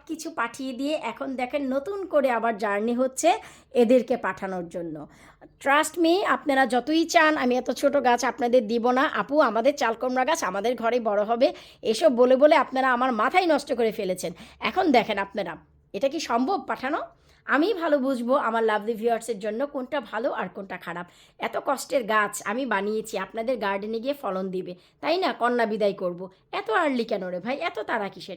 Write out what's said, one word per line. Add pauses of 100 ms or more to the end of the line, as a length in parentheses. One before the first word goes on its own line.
কিছু
পাঠিয়ে
দিয়ে
এখন
দেখেন
নতুন
করে
আবার
জার্নি
হচ্ছে (320)
এদেরকে
পাঠানোর
জন্য। (540)
Trust
me,
আপনারা
যতই
চান
আমি
এত
ছোট
গাছ
আপনাদের
দিব
না,
"আপু,
আমাদের
চালকুমড়া
গাছ
আমাদের
ঘরে
বড়
হবে", (280)
এসব
বলে
বলে
আপনারা
আমার
মাথাই
নষ্ট
করে
ফেলেছেন। (280)
এখন
দেখেন
আপনারা, (360)
এটা
কি
সম্ভব
পাঠানো? (420)
আমি
ভালো
বুঝবো,
আমার
লাভলি
ভিউয়ার্সের
জন্য
কোনটা
ভালো
আর
কোনটা
খারাপ। (320)
এত
কষ্টের
গাছ
আমি
বানিয়েছি,
আপনাদের
গার্ডেনে
গিয়ে
ফলন
দিবে, (260)
তাই
না?
কন্যা
বিদায়
করব, (240)
এত
আর্লি
কেন
রে
ভাই,
এত
তাড়া
কিসের,